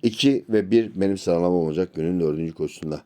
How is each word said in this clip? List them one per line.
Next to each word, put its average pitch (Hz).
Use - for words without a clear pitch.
iki 123
ve 104
bir 113
benim 98
sıralamam 87
olacak 85
günün 85
dördüncü 80
koşusunda. 76